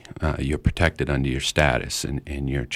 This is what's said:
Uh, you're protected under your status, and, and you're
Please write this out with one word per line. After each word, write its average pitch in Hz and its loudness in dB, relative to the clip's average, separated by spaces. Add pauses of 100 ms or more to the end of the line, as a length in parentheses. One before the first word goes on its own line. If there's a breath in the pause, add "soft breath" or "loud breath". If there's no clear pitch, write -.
(220)
Uh, 80 0
you're 71 -2
protected 80 2
under 67 0
your 65 -2
status, - 2
and, - -4
and 69 -4
you're 67 -2